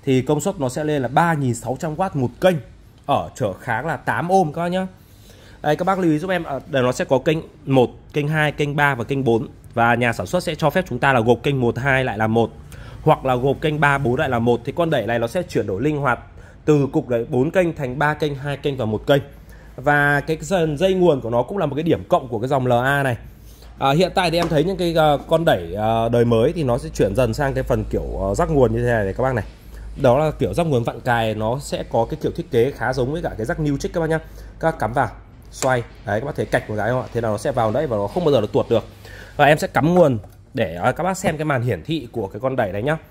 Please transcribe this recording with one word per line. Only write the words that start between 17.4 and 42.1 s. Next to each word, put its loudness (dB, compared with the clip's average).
kênh 0
thành -6
ba 2
kênh, -2
hai -6
kênh -4
và -2
một -2
kênh. 4
Và 2
cái -4
dần 0
dây 2
nguồn 4
của -6
nó 2
cũng -4
là 0
một -4
cái -4
điểm 0
cộng 2
của -4
cái -4
dòng 0
L 2
A 2
này. 0
À, 2
hiện 2
tại 2
thì 0
em 0
thấy 2
những -2
cái, -2
ờ, 4
con 2
đẩy, 0
ờ, 0
đời 4
mới 4
thì -4
nó 0
sẽ -8
chuyển 0
dần 2
sang -2
cái -2
phần 0
kiểu, -2
ờ, 0
rắc 0
nguồn 4
như -2
thế 2
này, 2
này -4
các -2
bác 0
này. -2
Đó 6
là 2
kiểu -2
rắc 0
nguồn 2
vặn -6
cài, 0
nó -2
sẽ -8
có 0
cái -6
kiểu -2
thiết -8
kế 4
khá -4
giống -2
với -6
cả -4
cái -4
rắc -4
new 0
trick -6
các -2
bác -2
nhá. 0
Các 2
bác -6
cắm -2
vào, 0
xoay, 0
đấy, -2
các -8
bác -8
thấy -2
cạch -2
một -4
cái 0
không 0
ạ? -10
Thế -2
nào 0
nó -2
sẽ -4
vào 2
đấy 0
và -2
nó -2
không -4
bao 4
giờ 4
nó -2
tuột 0
được. 2
Và 4
em 6
sẽ -2
cắm 2
nguồn 6
để, -2
ờ, 0
các -4
bác -2
xem -2
cái -6
màn 0
hiển -2
thị -6